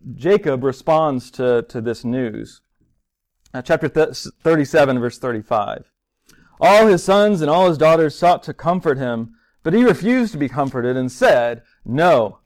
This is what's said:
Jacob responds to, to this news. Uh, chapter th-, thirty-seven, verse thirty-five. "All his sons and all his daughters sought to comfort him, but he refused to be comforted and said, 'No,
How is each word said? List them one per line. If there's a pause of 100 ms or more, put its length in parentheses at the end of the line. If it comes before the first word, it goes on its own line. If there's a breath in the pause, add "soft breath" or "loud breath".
(160)
Jacob
responds
to,
to
this
news. (960)
Uh,
chapter
th-, (160)
thirty-seven,
verse
thirty-five. (680 soft breath)
"All
his
sons
and
all
his
daughters
sought
to
comfort
him, (300 soft breath)
but
he
refused
to
be
comforted
and
said, (240)
'No,